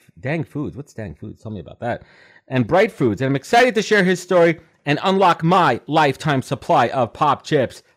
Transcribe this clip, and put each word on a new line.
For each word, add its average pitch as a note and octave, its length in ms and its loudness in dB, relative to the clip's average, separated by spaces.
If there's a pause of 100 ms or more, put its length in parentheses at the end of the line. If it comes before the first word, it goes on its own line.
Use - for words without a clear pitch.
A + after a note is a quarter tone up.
(200)
Dang C#3 240 -6
Foods. A#2+ 320 -10
What's - 180 -18
Dang G#2+ 220 -12
Foods? - 260 -18
Tell A2 80 -14
me G#2+ 80 -10
about - 220 -18
that. A#2 240 -8 (420)
And B2 220 -2
Bright G3 240 2
Foods. A2+ 280 -2
And C3 100 -2
I'm C#3 40 0
excited A#3+ 400 2
to G#3+ 80 0
share G3+ 220 2
his F3+ 180 0
story E3+ 380 2 (280)
and C#3+ 140 0
unlock F#3+ 400 2
my E3 460 2
lifetime D3 520 0
supply C3+ 500 0
of A#2+ 220 -2
Pop D3 300 0
Chips. C3+ 400 -2 (140)